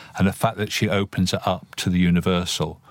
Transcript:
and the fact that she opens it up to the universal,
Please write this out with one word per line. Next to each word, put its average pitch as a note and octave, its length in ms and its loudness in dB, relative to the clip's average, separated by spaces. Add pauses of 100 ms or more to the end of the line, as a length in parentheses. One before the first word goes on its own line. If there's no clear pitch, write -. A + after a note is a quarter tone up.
(160)
and F#2+ 100 2
the F#2+ 60 2
fact A2+ 240 -2
that G#2 160 -6
she - 160 0
opens G2 460 0
it F#2 120 -6
up F#2 300 -4
to - 140 -2
the F2+ 80 2
universal, F2 800 0 (100)